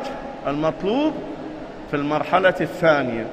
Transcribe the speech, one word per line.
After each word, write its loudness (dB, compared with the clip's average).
المطلوب 0
في 0
المرحلة 4
الثانية؟ 2